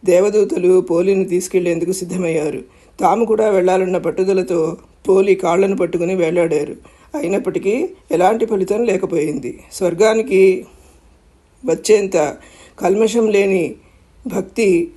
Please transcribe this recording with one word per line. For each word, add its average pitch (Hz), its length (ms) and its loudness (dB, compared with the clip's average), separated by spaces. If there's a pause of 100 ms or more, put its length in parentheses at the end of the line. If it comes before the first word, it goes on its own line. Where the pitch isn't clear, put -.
దేవదూతలు 185 760 2
పోలిని 185 440 0
తీసుకెళ్లేందుకు 175 680 -2
సిద్ధమయ్యారు. 170 720 -4 (360)
తాము 202 260 2
కూడా 214 240 0
వెళ్లాలన్న 185 480 2
పట్టుదలతో 180 800 -2 (320)
పోలి 196 260 4
కాళ్లను 190 420 0
పట్టుకుని 175 380 -2
వేలాడారు. 165 600 0 (420)
అయినప్పటికీ 208 720 -2 (220)
ఎలాంటి 226 340 2
ఫలితం 202 380 -2
లేకపోయింది. 160 760 -4 (120)
స్వర్గానికి 190 920 2 (1000)
వచ్చేంత 190 520 0 (640)
కల్మషం 220 480 0
లేని 196 480 0 (520)
భక్తి 190 680 -2